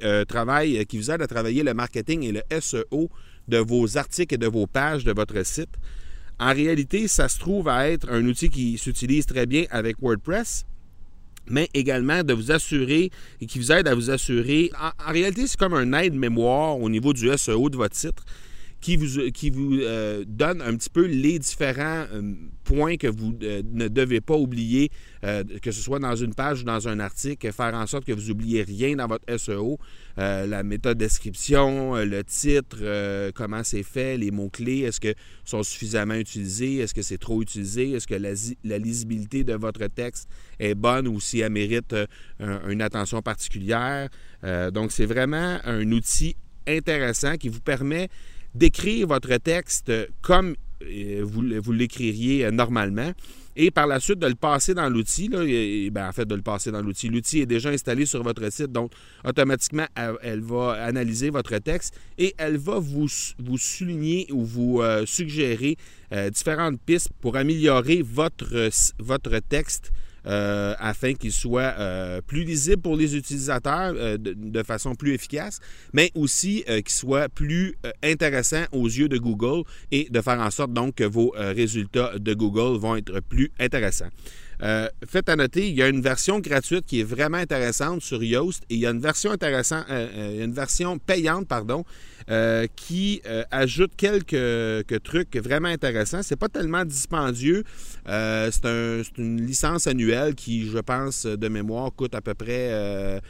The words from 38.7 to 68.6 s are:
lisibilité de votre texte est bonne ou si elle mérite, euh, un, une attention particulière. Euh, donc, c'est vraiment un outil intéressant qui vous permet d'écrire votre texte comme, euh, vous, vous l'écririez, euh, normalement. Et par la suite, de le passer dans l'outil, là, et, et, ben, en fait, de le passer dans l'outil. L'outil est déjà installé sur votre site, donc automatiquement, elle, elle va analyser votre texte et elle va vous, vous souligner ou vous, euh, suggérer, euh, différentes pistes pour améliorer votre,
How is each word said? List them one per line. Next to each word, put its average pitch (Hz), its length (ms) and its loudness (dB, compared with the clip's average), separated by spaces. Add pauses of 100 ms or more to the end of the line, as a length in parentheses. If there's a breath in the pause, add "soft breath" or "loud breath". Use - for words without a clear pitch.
lisibilité 113 640 -2
de 123 80 2
votre 110 360 -4
texte - 380 -8 (320 soft breath)
est 104 160 0
bonne 123 320 2
ou 110 140 -2
si - 200 -2
elle 110 120 0
mérite, 107 400 0
euh, 104 140 0 (320 loud breath)
un, 98 320 -4
une 101 100 0
attention 110 400 -2
particulière. 117 880 -2 (340 soft breath)
Euh, 90 280 -2
donc, 107 200 -2
c'est - 140 4
vraiment 143 600 0
un 110 280 0
outil - 420 4 (320)
intéressant 147 720 0
qui 135 140 -4
vous 113 100 -6
permet 147 480 0 (440 soft breath)
d'écrire 190 540 8
votre 127 300 2
texte 165 560 0 (300)
comme, 180 340 6 (260)
euh, 101 400 -6
vous, 107 220 -2 (180)
vous 113 80 -4
l'écririez, 120 760 0
euh, 107 60 2
normalement. 117 640 0 (420 loud breath)
Et 170 160 6
par 147 160 4
la 135 140 2
suite, 202 180 2
de 165 80 2
le 127 80 2
passer 147 400 2
dans 165 140 2
l'outil, 123 400 0
là, 185 160 0
et, 107 400 0
et, 101 60 -2
ben, 98 180 -4
en 92 40 -6
fait, 117 140 -2
de 104 80 -2
le 98 80 -4
passer 104 300 -4
dans 104 100 -4
l'outil. 104 280 -4
L'outil 120 320 0
est 131 40 0
déjà 120 240 0
installé 135 360 0
sur 123 180 -2
votre 117 280 -2
site, 143 200 -4
donc 120 180 -2 (340 loud breath)
automatiquement, 135 680 2
elle, 117 280 -4
elle 110 180 -4
va 120 320 -2
analyser 117 580 -2
votre 131 280 -2
texte 160 360 -2 (240 soft breath)
et 190 200 2
elle 156 180 0
va 190 240 -2
vous, 147 260 0 (320)
vous 123 200 -4
souligner 170 720 -2
ou 127 120 0
vous, 120 360 2
euh, 110 260 2
suggérer, 147 680 0 (360 loud breath)
euh, 101 160 -2
différentes 156 520 -2
pistes 170 300 2 (100)
pour 120 160 -2
améliorer 151 640 4
votre, 120 640 0 (300)